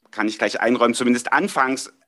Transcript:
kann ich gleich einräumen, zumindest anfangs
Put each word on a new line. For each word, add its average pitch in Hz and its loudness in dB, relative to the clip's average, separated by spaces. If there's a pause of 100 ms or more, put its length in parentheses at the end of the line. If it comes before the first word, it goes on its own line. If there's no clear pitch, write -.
(120)
kann 107 -2
ich 107 -4
gleich - -2
einräumen, 117 2
zumindest 120 0
anfangs 135 -2 (160)